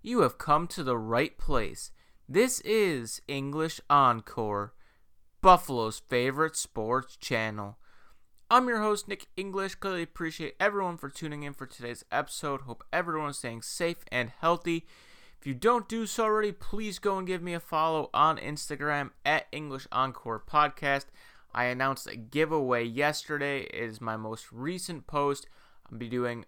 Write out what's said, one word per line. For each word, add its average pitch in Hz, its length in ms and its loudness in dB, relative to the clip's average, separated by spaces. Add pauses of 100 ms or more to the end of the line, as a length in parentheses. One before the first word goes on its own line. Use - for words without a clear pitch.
you 240 180 2
have 139 160 4
come 156 300 2
to 165 180 -6
the 127 140 2
right 117 400 0
place. - 540 0 (360)
This 240 320 4
is 175 640 0
English 143 640 -4
Encore, 113 840 4 (680)
Buffalo's 131 720 6
favorite 135 460 2
sports 117 600 -2
channel. 107 600 -4 (720)
I'm 247 180 6
your 226 140 0
host, 208 260 0
Nick 202 260 -10
English. 190 420 -4
Clearly 185 260 -4
appreciate 165 580 -6
everyone 190 380 0
for 139 100 -10
tuning 147 340 -8
in 143 120 -8
for 139 100 -12
today's 120 480 -10
episode. 139 480 -2
Hope 127 320 -12
everyone 156 380 -2
is 139 80 -8
staying 117 240 -8
safe - 500 -4
and 123 180 0 (100)
healthy. 170 440 2 (540)
If - 80 -14
you 139 60 -2
don't 220 360 2
do 226 180 -4
so 226 180 0
already, 214 260 2
please 208 480 -4
go 196 200 0
and 185 80 -4
give 180 160 -4
me 175 100 -6
a 170 80 -4
follow 160 540 0
on 156 240 6
Instagram 143 720 -4 (140)
at 151 280 2
English 143 400 -8
Encore 120 520 -2
Podcast. 143 600 2 (500)
I 123 120 0
announced 131 420 -2
a - 80 -10
giveaway 127 680 0
yesterday. 143 800 -2
It - 100 -12
is 110 260 -8
my 110 160 -4
most 110 340 -10
recent 160 560 -8
post. 143 400 0 (400)
I'll 113 120 -14
be 117 100 -8
doing 120 400 -2